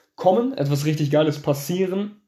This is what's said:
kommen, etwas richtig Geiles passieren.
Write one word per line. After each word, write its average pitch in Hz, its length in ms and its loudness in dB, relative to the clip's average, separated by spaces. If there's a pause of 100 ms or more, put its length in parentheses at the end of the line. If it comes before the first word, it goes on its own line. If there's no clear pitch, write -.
(140)
kommen, 240 380 2
etwas 143 320 -2
richtig 151 260 0
Geiles 151 300 2
passieren. 180 880 -4